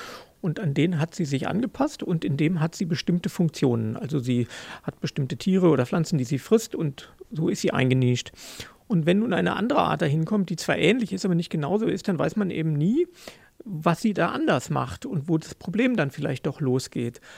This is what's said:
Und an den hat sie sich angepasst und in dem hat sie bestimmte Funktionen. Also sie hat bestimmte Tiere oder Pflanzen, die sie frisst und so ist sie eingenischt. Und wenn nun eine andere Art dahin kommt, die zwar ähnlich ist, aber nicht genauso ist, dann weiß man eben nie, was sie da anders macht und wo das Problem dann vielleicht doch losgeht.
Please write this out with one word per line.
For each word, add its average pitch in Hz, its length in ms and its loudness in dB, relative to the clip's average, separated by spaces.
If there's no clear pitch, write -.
Und 180 220 -2
an 143 120 0
den 156 260 2
hat 160 160 -2
sie 170 100 -2
sich 139 240 -2
angepasst 254 520 -2
und 170 220 -2
in 139 140 0
dem 160 240 2
hat 165 140 0
sie 196 100 -2
bestimmte 170 420 -2
Funktionen. 120 680 0
Also 147 220 -4
sie 120 280 0
hat - 180 -8
bestimmte 139 340 -4
Tiere 185 320 4
oder 131 180 6
Pflanzen, 165 320 0
die 127 60 2
sie 131 160 -2
frisst - 360 2
und - 380 -6
so 160 200 -2
ist 202 100 -2
sie - 120 0
eingenischt. 127 600 2
Und 165 180 2
wenn 185 140 4
nun 226 140 0
eine 180 240 0
andere 247 220 0
Art 160 220 0
dahin 156 220 2
kommt, 196 260 0
die 175 60 -4
zwar 170 220 0
ähnlich 202 340 2
ist, 190 140 -4
aber 180 100 2
nicht 170 140 0
genauso 180 380 0
ist, - 200 -2
dann 180 100 0
weiß 156 200 0
man 196 140 0
eben 160 200 0
nie, 202 340 2
was 170 380 -2
sie 214 120 2
da 170 160 0
anders 240 400 0
macht 131 360 -4
und 160 220 -4
wo 160 100 2
das - 180 -8
Problem 240 400 0
dann 147 160 0
vielleicht 147 340 -4
doch 147 160 -4
losgeht. 123 580 -2